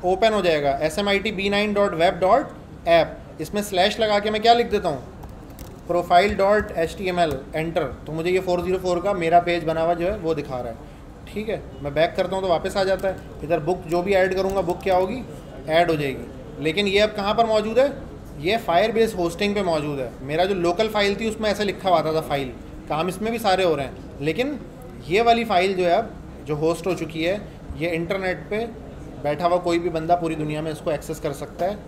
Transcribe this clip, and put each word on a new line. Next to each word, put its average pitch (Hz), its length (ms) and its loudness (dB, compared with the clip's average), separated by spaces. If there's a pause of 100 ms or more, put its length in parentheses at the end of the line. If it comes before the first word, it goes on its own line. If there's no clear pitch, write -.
Open 190 280 4
हो 208 100 2
जाएगा 143 400 2
एस 156 160 0
एम 202 100 0
आई 202 100 4
टी 202 140 -2
बी 196 180 -2
नाइन 208 240 2
डॉट 202 200 2
वेब 170 260 2
डॉट 208 280 4 (400)
ऐप, 165 280 4 (240)
इसमें 202 220 -4
slash 196 380 2
लगा 214 180 4
के 208 120 0
मैं 214 120 -2
क्या 233 120 8
लिख 233 160 2
देता 190 180 0
हूँ, 135 140 -4 (840)
profile 175 460 4
dot 202 440 2
H 165 180 -2
T 190 120 -6
M 180 120 0
L, 160 120 4 (220)
enter, 160 300 -2 (220)
तो 151 60 -10
मुझे 160 180 -2
ये 185 100 4
फ़ोर 175 240 0
ज़ीरो 185 140 0
फ़ोर 180 220 0
का 202 140 0
मेरा 170 260 6
page 175 240 0
बना 160 180 0
हुआ 170 120 2
जो 170 120 -2
है 208 120 -2
वो 160 160 -2
दिखा 139 260 -6
रहा 120 80 -6
है, 113 80 -8 (500)
ठीक 214 220 -8
है। 180 140 -4 (200)
मैं 143 120 -6
back 165 220 2
करता 185 200 0
हूँ 190 80 -2
तो 190 40 0
वापस 175 280 0
आ 196 80 2
जाता 190 240 0
है, 185 80 -4 (280)
इधर 156 160 0
book 156 260 -2
जो 175 160 0
भी 196 120 2
ऐड 185 200 4
करूँगा 190 280 0
book 175 200 -2
क्या 185 140 2
होगी, 196 260 0 (460)
ऐड 165 220 4
हो 160 60 2
जाएगी। 135 680 -6
लेकिन 175 220 2
ये 196 140 4
अब 214 160 2
कहाँ 208 180 0
पर 226 120 4
मौजूद 220 320 2
है, 269 140 4 (480)
ये 196 200 0
Firebase 214 580 2
hosting 180 360 0
पे 208 100 0
मौजूद 151 360 0
है। 120 100 -4 (120)
मेरा 151 220 0
जो 196 120 0
local 175 340 2
file 202 300 2
थी 220 80 0
उसमें 214 220 -2
ऐसे 208 140 0
लिखा 190 240 -2
हुआ 165 140 6
था, 156 120 0
था 160 60 2
फाइल, 135 320 -2 (360)
काम 156 200 0
इसमें 214 240 -4
भी 233 60 -2
सारे 190 260 2
हो 165 100 4
रहे 139 120 -4
हैं, - 340 -14
लेकिन 226 380 -2 (500)
ये 196 140 4
वाली 233 220 6
file 196 320 2
जो 180 80 0
है 170 80 4
अब 220 220 0 (320)
जो 147 100 -2
host 165 300 0
हो 180 80 0
चुकी 156 300 -4
है, 196 160 0 (360)
ये 160 140 -2
इंटरनेट 175 600 -2
पे 214 160 -2 (560)
बैठा 151 240 0
हुआ 175 140 4
कोई 175 180 2
भी 170 120 0
बंदा 160 260 2
पूरी 165 180 -2
दुनिया 151 280 -4
में 160 100 -4
इसको 151 180 -4
access 151 300 -4
कर 147 140 -4
सकता 147 300 -6
है। 202 240 -2